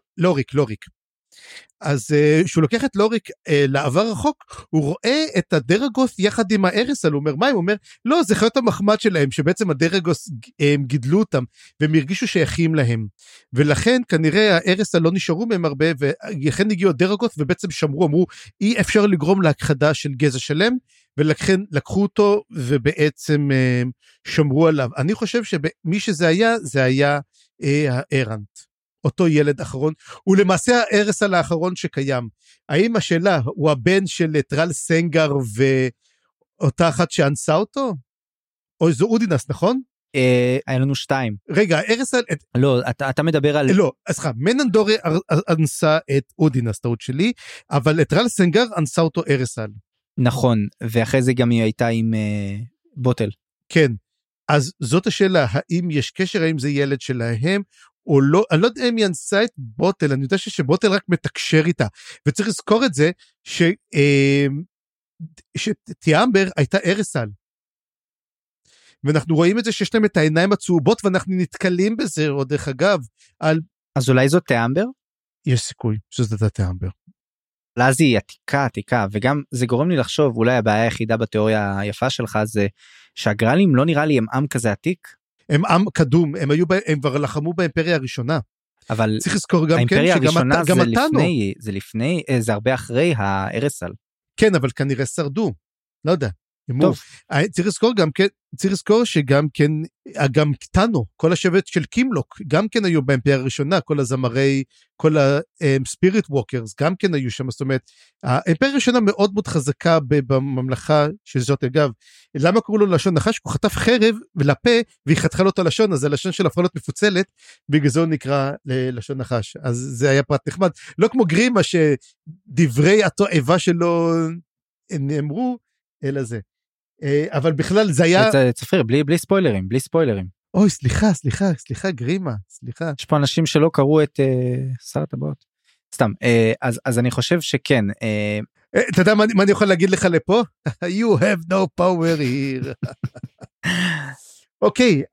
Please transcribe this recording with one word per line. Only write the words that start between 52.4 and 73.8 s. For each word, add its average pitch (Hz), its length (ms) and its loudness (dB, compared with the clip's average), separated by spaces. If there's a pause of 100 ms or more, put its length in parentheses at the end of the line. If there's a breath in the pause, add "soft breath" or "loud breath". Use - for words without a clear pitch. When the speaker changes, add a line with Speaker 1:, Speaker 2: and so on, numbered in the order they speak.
Speaker 2:
בוטל. 123 340 -2 (380)
Speaker 1:
כן, 147 240 2 (560)
אז 147 320 0
זאת 147 260 -2
השאלה, 185 440 2
האם 175 400 -4
יש 143 200 -2
קשר, 185 320 -4
האם 160 160 -2
זה 135 100 -4
ילד 139 320 -2
שלהם, 127 600 -2 (440 soft breath)
או 147 140 4
לא, 165 300 4
אני 160 100 4
לא 214 60 4
יודע 247 220 -2
אם 233 80 0
היא 214 100 2
אנסה 196 380 -2
את 240 120 -2
בוטל, 147 560 -2
אני 135 100 -2
יודע 160 160 0
ש-, - 100 -10
שבוטל 175 400 0
רק 196 200 0
מתקשר - 580 0
איתה, 147 200 0 (420 loud breath)
וצריך 196 200 -2
לזכור 226 360 0
את 196 100 0
זה, 151 160 2 (340 soft breath)
ש-, - 180 -4 (320)
אה, 139 520 4 (1120)
שטיאמבר 196 1000 0
הייתה 156 280 0
ארסל, 170 440 -2 (1800 soft breath)
ואנחנו 151 320 2
רואים 175 220 4
את 220 60 -2
זה 220 80 -2
שיש - 220 -2
להם 220 100 2
את 202 120 -2
העיניים 165 360 2
הצהובות, 175 520 2
ואנחנו 185 320 0
נתקלים 185 600 -2
בזה, 156 320 -2
או 139 160 -2
דרך 143 240 -4
אגב, 156 320 0 (400 soft breath)
על 160 200 0 (360)